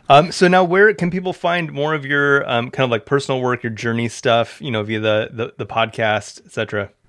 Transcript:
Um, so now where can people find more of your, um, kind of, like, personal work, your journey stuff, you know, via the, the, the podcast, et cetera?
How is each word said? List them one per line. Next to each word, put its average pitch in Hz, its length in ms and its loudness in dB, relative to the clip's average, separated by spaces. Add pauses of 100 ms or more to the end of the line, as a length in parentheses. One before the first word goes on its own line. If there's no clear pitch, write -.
Um, 151 240 6
so 180 160 2
now 185 160 4
where 196 300 4
can 175 180 -4
people 185 200 -4
find 175 380 -4
more 147 240 -4
of 143 100 -6
your, 143 460 2
um, 123 220 -2
kind 135 120 0
of, 127 60 0
like, 113 160 -2
personal 139 340 -2
work, 123 220 -2
your 117 80 -4
journey 117 380 -4
stuff, - 520 0
you 143 120 -8
know, 107 100 -2
via 107 160 -4
the, 107 340 0
the, 117 260 -8
the 110 80 -8
podcast, 110 760 -2
et - 60 -20
cetera? 104 400 -6 (180)